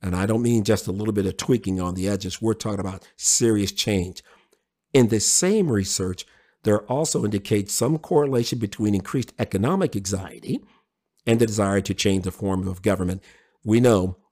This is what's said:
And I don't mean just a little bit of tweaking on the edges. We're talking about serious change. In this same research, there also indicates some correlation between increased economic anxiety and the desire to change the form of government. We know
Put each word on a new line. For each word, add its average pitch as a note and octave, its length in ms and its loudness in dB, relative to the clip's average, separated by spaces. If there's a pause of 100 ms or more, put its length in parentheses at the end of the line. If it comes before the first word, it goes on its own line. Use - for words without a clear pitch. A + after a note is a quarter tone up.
And F2+ 140 -4
I F#2 120 0
don't A2+ 160 0
mean A#2 200 2
just G#2 220 0
a - 60 -4
little G#2 240 -4
bit G2 100 0
of F#2+ 120 -4
tweaking F#2+ 440 -2
on F2+ 140 -4
the F#2 120 -4
edges. G2 320 -4
We're A2 140 0
talking G#2 260 -6
about F#2+ 280 -10 (100)
serious G#2+ 540 2
change. F#2 520 -2 (720)
In B2+ 140 6
this G#2+ 200 0
same F#3 440 2
research, F#2+ 540 -2 (380)
there G#2 200 2
also C3 420 -2
indicates G2+ 480 -2
some C#3+ 240 0
correlation C3+ 600 0
between G#2 340 0
increased A2 460 -2
economic C3 560 0
anxiety G2 680 -6 (640)
and A#2 140 4
the A#2 80 4
desire G2+ 340 0
to G2 140 -4
change F#2+ 280 0
the F#2 80 -4
form F#2+ 360 -4
of F#2 160 -8
government. F#2 400 0 (400)
We A2 160 4
know G2 380 4 (140)